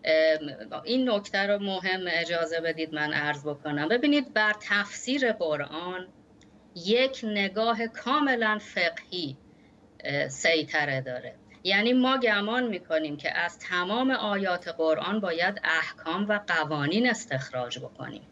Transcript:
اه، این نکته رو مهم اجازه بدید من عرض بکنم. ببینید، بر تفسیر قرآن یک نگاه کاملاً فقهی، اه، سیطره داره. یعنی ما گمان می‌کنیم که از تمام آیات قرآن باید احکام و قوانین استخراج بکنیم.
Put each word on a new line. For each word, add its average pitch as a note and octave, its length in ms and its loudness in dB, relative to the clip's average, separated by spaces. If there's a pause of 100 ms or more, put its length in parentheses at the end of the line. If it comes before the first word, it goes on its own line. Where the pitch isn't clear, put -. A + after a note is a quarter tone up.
اه، D#3 800 2
این B3+ 260 2
نکته G3+ 360 0
رو G3+ 120 2
مهم F#3 480 -2
اجازه E3 540 0
بدید D#3+ 340 -2
من D3+ 180 0
عرض D3 340 -2
بکنم. D3 420 -2
ببینید، C#4+ 460 2
بر G#3+ 260 2
تفسیر A3+ 720 0
قرآن F3 760 -4 (720)
یک A#3 460 2
نگاه G#3+ 640 0
کاملاً A#3 760 0
فقهی، E3+ 760 -4 (680)
اه، C#3+ 240 -2
سیطره D3 720 0
داره. B2 340 -10 (300)
یعنی G3+ 280 2
ما B3+ 260 4
گمان A3+ 480 2
می‌کنیم D#3 500 -2
که D#3+ 220 -4
از E3+ 200 -4
تمام G3+ 520 0
آیات G3 580 0
قرآن E3 520 2
باید F3 440 0
احکام E3 640 0
و G#3 180 2
قوانین D#3+ 640 2
استخراج C3+ 680 -4
بکنیم. A#2+ 540 -12